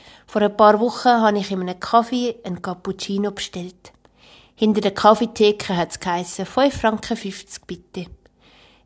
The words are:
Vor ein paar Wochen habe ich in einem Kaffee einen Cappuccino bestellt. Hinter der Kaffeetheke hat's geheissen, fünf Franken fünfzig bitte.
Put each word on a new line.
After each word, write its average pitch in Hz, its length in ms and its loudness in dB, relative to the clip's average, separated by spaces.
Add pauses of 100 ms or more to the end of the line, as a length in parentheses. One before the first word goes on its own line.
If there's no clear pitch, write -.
(260)
Vor - 160 -2
ein 202 140 0
paar 208 240 8
Wochen 240 280 0
habe 220 300 4
ich 196 140 -6
in 185 80 -4
einem 180 180 -8
Kaffee 240 640 0
einen 180 180 -8
Cappuccino 196 680 -6
bestellt. 185 640 -14 (640)
Hinter 214 240 2
der 202 120 0
Kaffeetheke 208 840 2
hat's 170 240 -4
geheissen, 180 460 -4
fünf 269 340 0
Franken 220 360 -2
fünfzig - 480 -14
bitte. 180 420 -14 (800)